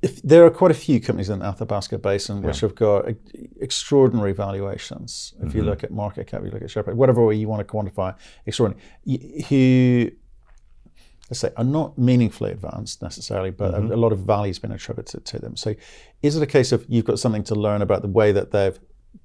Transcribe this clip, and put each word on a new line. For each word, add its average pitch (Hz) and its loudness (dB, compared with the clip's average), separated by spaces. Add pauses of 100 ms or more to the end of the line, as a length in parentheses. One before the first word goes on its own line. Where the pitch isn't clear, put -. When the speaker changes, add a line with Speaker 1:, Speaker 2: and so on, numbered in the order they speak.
Speaker 1:
if, - -4
there 165 10
are 170 10
quite 175 2
a 156 4
few - 0
companies - -4
in 98 -6
the 98 -8
Athabasca 101 -6
Basin 98 -4
which 76 -4
Speaker 2:
Yeah. 110 0
Speaker 1:
have - -6
got 104 2
e-, 110 -6 (440)
extraordinary 123 2
valuations. 98 -8
If 78 -6
you - 0
Speaker 2:
Mm-hmm. 82 0
Speaker 1:
look - -6
at - -10
market 104 -8
cap, 98 -8
you 95 -8
look 107 -10
at - -12
share 107 -6
price, 101 -6
whatever 120 4
way 107 4
you 107 -2
wanna 107 -4
quantify, 95 -6 (320)
extraordinary. - -2 (220)
Y-, 135 -6
who, 127 4 (1200)
let's 120 -8
say, - -2
are 117 -2
not 147 -2
meaningfully 123 2
advanced - -12
necessarily, 95 -6
but 92 -4
a, 98 -2
Speaker 2:
Mm-hmm. 107 -2
Speaker 1:
a 110 0
lot 113 2
of 95 -2
value's 101 -2
been 104 -10
attributed - -12
to - -10
them. - -12
So 110 -6 (480)
is 147 2
it 156 0
a 143 0
case 135 2
of 117 0
you've 117 2
got - 0
something 107 -2
to 110 -4
learn 104 0
about 98 0
the 101 -6
way 104 4
that 95 0
they've 98 0 (460)